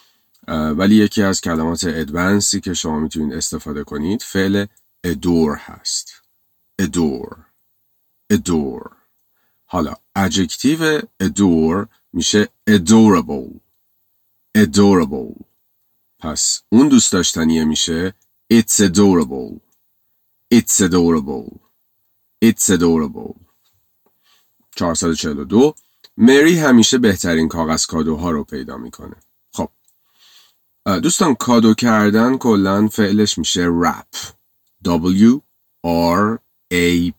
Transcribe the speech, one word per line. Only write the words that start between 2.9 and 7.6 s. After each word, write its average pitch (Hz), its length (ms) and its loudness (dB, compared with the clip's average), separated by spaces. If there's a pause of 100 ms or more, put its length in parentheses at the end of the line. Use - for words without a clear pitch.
می‌تونید 76 340 -6
استفاده 76 520 -10
کنید 76 380 -6
فعل 98 440 -2 (400)
adore 82 520 0
هست. - 640 -12 (600)
Adore. 76 540 -4 (960)